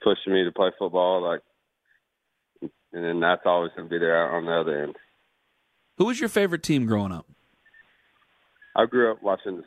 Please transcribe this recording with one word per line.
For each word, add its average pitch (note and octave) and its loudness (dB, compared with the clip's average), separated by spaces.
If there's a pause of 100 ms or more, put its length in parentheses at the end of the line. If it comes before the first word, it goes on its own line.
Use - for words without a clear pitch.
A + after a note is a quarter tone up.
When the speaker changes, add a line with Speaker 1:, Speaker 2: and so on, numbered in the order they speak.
Speaker 1:
pushing G2 0
me F#2+ 4
to F2 -2
play F#2 0
football, F2+ 0
like, E2+ -4 (1200)
and - -12
then E2+ -2
that's F2 2
always F2 2
gonna E2+ -12
be E2+ -2
there E2 2
on E2 -4
the E2 -2
other D#2+ 0
end. D2 -8 (1000)
Speaker 2:
Who F#3 4
was A#3+ -2
your A#3 -2
favorite F#3 0
team C#3 0
growing G#2 -2
up? E2 -12 (1500)
Speaker 1:
I A2 4
grew A#2 2
up A2 -8
watching G2 -4
the E2 -14